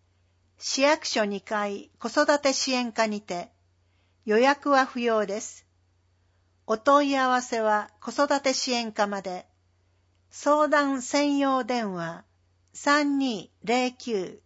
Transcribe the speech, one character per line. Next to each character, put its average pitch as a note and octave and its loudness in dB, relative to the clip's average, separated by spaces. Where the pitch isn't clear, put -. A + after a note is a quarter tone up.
市 - -4
役 D4+ 2
所 A3 0
二 G3+ -4
階 G#3 -6
子 A#3 -8
育 D4 2
て C4+ 2
支 - -2
援 B3 -2
課 A3+ 0
に G#3 -4
て。 F3 -8
予 G#3+ 4
約 C#4 2
は C4 4
不 B3+ -8
要 A3+ 0
で G3+ -8
す。 - -18
お A3 -2
問 C#4 4
い C#4 0
合 C4 2
わ B3+ 2
せ A#3+ -4
は G#3+ 0
子 - -12
育 C#4+ 0
て C4 0
支 C4 -2
援 A#3 -4
課 G#3 0
ま G3+ -6
で。 F3+ -10
相 D4+ 2
談 C#4 2
専 C#4+ 0
用 C4+ 2
電 A3 -4
話、 E3+ -8
三 C#4+ 2
二 B3 -4
零 B3 0
九 A3 -6